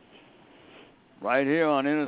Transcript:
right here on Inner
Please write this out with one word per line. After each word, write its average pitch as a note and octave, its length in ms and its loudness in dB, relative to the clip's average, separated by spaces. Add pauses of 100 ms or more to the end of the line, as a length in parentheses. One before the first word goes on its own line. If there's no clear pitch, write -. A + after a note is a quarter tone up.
(1200)
right B2+ 240 0
here D#3 220 2
on C#3 180 0
Inner D3 220 -2